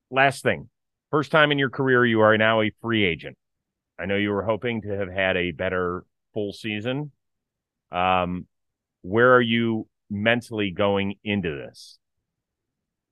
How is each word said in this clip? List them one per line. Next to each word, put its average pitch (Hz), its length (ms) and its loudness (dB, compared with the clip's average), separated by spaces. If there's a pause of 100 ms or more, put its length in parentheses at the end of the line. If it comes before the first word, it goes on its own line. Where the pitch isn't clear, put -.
(100)
last 135 320 2
thing. 87 260 -2 (420)
First 147 220 -2
time 151 180 4
in 143 80 0
your 135 120 0
career, 127 360 2
you 110 140 2
are 107 180 6
now 110 220 4
a 107 100 0 (100)
free 113 240 0
agent. 71 320 -4 (640)
I 85 80 -8
know 101 100 -2
you 104 140 -2
were 98 140 -2
hoping 110 380 -4
to 104 80 -10
have 98 200 -6
had 92 260 0
a 90 140 -2
better 90 540 -4 (280)
full 101 200 -6
season. 123 580 -8 (800)
Um, 90 560 0 (560)
where 117 320 4
are 123 60 6
you 117 480 0 (220)
mentally 107 600 0
going 98 540 0
into 92 320 -2
this? - 420 -16 (1120)